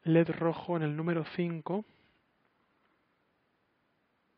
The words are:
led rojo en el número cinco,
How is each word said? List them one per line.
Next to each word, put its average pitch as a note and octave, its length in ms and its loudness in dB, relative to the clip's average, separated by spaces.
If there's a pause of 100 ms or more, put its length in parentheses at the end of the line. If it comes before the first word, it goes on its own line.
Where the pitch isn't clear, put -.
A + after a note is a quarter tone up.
led E3 260 6
rojo E3+ 480 -2
en D#3+ 60 0
el D3 120 -2
número E3 300 -2 (100)
cinco, F3 500 -4 (2500)